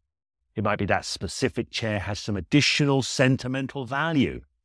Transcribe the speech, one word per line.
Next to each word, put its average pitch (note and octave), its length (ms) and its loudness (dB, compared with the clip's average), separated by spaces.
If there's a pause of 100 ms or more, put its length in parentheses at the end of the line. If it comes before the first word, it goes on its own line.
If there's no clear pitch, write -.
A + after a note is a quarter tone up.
(560)
It G#2+ 80 -2
might G#2 160 2
be G2+ 60 0
that F#2 180 2
specific - 680 -4
chair G#2+ 300 -4
has G2 180 -6
some G#2 200 -4
additional C#3 640 4
sentimental C3 840 0
value. C3+ 540 0 (260)